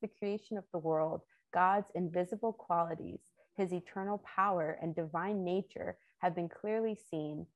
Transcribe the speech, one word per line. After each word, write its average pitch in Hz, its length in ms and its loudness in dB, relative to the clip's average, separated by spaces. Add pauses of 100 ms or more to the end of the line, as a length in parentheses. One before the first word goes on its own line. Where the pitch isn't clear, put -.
the 214 60 -4
creation 208 500 -4
of 190 140 -8
the 180 60 -2
world, 156 440 2 (320)
God's 190 400 4
invisible 180 580 0
qualities, 170 680 0 (360)
his 185 160 0
eternal 190 460 -2
power 185 640 0
and 165 120 -2
divine 170 480 -2
nature 180 540 -2 (220)
have 175 160 2
been 170 160 -4
clearly 220 440 -2
seen, 156 600 -6